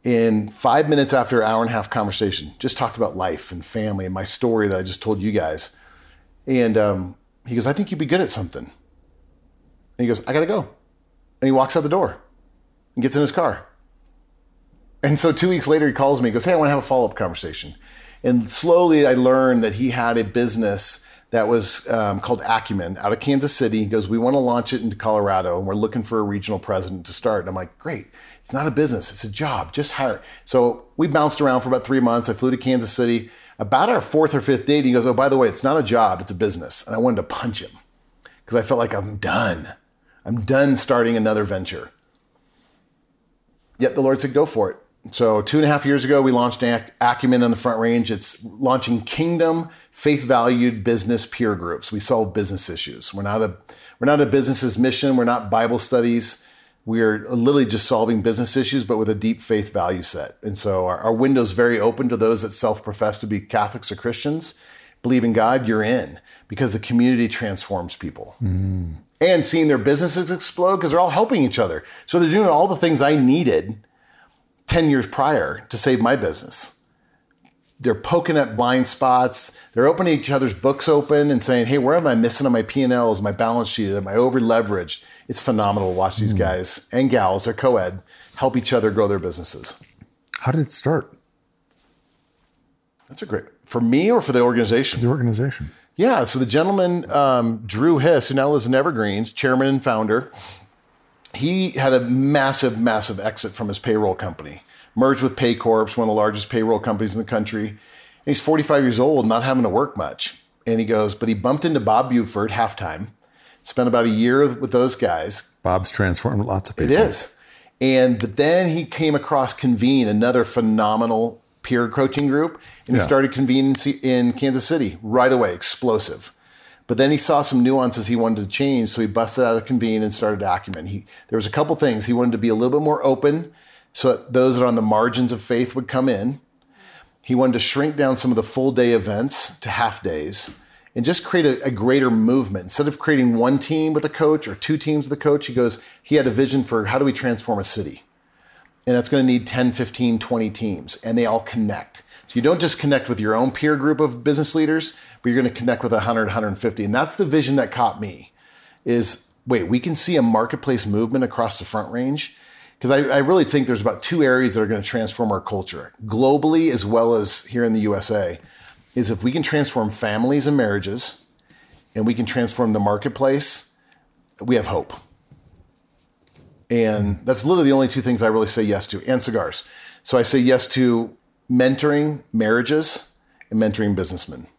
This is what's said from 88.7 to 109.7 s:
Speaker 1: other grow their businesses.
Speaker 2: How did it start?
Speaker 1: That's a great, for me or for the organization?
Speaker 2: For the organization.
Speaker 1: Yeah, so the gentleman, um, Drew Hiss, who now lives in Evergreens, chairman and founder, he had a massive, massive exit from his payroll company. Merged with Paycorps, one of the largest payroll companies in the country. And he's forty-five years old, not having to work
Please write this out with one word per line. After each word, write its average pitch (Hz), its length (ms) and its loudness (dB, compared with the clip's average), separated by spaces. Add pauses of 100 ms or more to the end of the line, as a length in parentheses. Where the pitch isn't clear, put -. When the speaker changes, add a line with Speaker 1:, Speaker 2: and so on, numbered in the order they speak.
Speaker 1:
other 110 180 2
grow 101 180 2
their 101 100 0
businesses. 82 560 -6 (640)
Speaker 2:
How 131 120 0
did 156 80 0
it 139 120 -2
start? - 400 -2 (2000)
Speaker 1:
That's - 140 -14
a 208 40 -10
great, - 180 -6 (200)
for - 160 -2
me 135 300 4
or 240 100 4
for - 120 -2
the 123 80 4
organization? 120 600 2
Speaker 2:
For 120 60 2
the 120 40 4
organization. 120 600 -2 (240)
Speaker 1:
Yeah, 208 280 2
so 131 140 -2
the 127 80 2
gentleman, 175 640 0
um, 123 560 2
Drew 135 320 2
Hiss, 160 300 4
who 135 60 -2
now 135 160 2
lives 139 160 2
in 127 80 2
Evergreens, 117 580 0
chairman 131 340 2
and 135 160 0
founder, 110 480 0 (1040)
he 185 360 -2
had 135 220 0
a 127 80 4
massive, 135 800 2
massive 110 400 0
exit 107 320 -6
from 107 160 -6
his 98 100 -4
payroll 107 360 0
company. 78 480 -12 (340)
Merged 131 260 2
with 131 140 -2
Paycorps, 113 600 0
one 117 120 0
of 107 40 0
the 107 40 0
largest 104 320 0
payroll 110 320 0
companies 107 340 -4
in 110 40 -6
the 110 60 -6
country. 107 440 -4
And 104 100 -14 (480)
he's 143 140 0
forty-five 151 420 2
years 120 160 2
old, 131 280 2
not 117 180 2
having 131 180 2
to 110 60 0
work 123 280 0